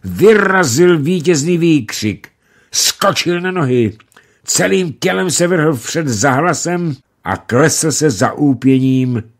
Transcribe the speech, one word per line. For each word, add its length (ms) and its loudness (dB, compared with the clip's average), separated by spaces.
vyrazil 920 4
vítězný 600 0
výkřik. 680 -2
Skočil 680 -2
na 100 -4
nohy, 460 0
celým 480 -2
tělem 380 -4
se 160 0
vrhl 300 0
vpřed 320 -6
za 220 0
hlasem 680 -2
a 120 -4
klesl 560 0
se 180 0
za 220 -2
úpěním 920 0